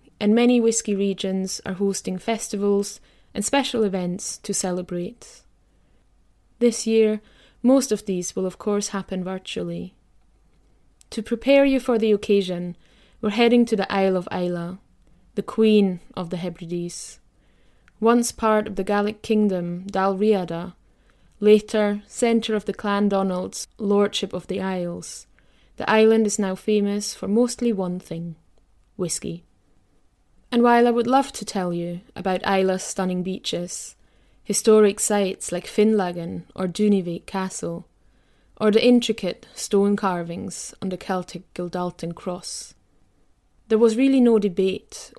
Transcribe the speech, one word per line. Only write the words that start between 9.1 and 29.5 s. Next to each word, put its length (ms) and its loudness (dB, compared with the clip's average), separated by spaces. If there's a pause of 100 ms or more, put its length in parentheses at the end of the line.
virtually. 720 -8 (1120)
To 140 -6
prepare 420 4
you 140 2
for 180 0
the 140 2
occasion, 680 0 (420)
we're 120 -2
heading 340 4
to 100 -2
the 160 -2
Isle 240 2
of 160 -4
Islay, 460 -6 (560)
the 80 -4
Queen 600 4 (140)
of 140 -8
the 80 -6
Hebrides. 840 -10 (800)
Once 320 4
part 360 2
of 80 -10
the 80 -2
Gaelic 400 -2
kingdom 680 0
Dalriada, 840 0 (640)
later 680 4
centre 500 0
of 100 -4
the 80 -4
Clan 360 0
Donald's 580 -2 (120)
Lordship 540 0
of 120 -8
the 160 -6
Isles, 640 -6 (520)
the 120 -4
island 380 6
is 100 -2
now 160 -2
famous 640 -2
for 120 -8
mostly 460 0
one 260 -4
thing, 360 -10 (640)
whisky. 480 -6 (1080)